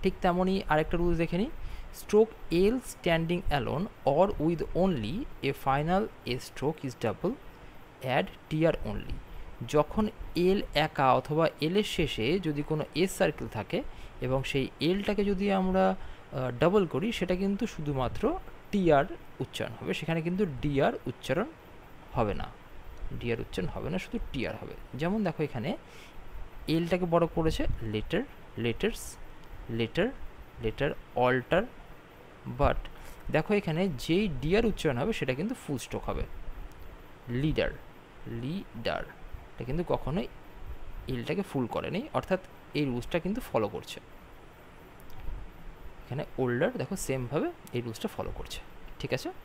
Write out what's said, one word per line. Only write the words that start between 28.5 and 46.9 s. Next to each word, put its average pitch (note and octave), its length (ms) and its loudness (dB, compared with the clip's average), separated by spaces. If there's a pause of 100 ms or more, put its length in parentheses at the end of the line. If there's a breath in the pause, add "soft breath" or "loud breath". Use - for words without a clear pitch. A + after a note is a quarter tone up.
লেটার্স, A#2+ 580 0 (540)
লেটার, A#2 380 2 (540)
লেটার, C#3 280 0 (240)
অল্টার, B2+ 480 4 (960)
but C#3+ 180 6 (560 loud breath)
দেখো D#3+ 220 4
এখানে F#3 340 2 (100)
যেই F#3+ 300 2
ডিআর E3 380 4
উচ্চারণ D3+ 320 2
হবে G3 140 2
সেটা C3 220 0
কিন্তু G3+ 200 -2
ফুল - 240 -4
স্টপ - 260 -4
হবে, - 180 0 (1080)
লিডার, A#2+ 420 2 (560)
লিডার, A#2+ 800 -4
এটা - 600 -10
কিন্তু D#3 240 0
কখনোই D3 400 0 (800)
এলটাকে C3+ 340 -2
ফুল C3 240 0
করেনি, G#3+ 460 -2
অর্থাৎ F#3 280 0 (340)
এই D3 100 2
রুলসটা B2 340 0
কিন্তু G3 220 -2
ফলো A2 280 2
করছে। - 320 -8 (2000)
এখানে B2+ 180 -4 (140)
ওল্ডার B2+ 340 2
দেখো - 240 -4